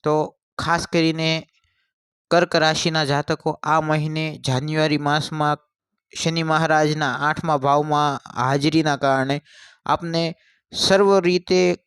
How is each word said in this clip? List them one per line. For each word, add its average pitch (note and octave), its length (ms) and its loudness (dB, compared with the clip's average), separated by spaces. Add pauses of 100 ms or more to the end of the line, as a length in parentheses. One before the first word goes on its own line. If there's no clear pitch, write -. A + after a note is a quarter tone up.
તો D3+ 320 -2 (220)
ખાસ E3+ 300 -2
કરીને D#3+ 600 0 (840)
કર્ક E3+ 240 2
રાશિના D#3 500 2
જાતકો D3 580 -2
આ D#3 180 2
મહિને D#3 560 -4 (100)
જાન્યુઆરી D3+ 500 0
માસમાં D3 600 -2 (600)
શનિ E3 260 -2
મહારાજના D#3 880 0
આઠમા D#3 280 -2
ભાવમાં D3 600 0 (160)
હાજરીના D3 600 0
કારણે C3+ 460 0 (440)
આપને E3 500 -2 (380)
સર્વ G3 460 4
રીતે F3+ 680 2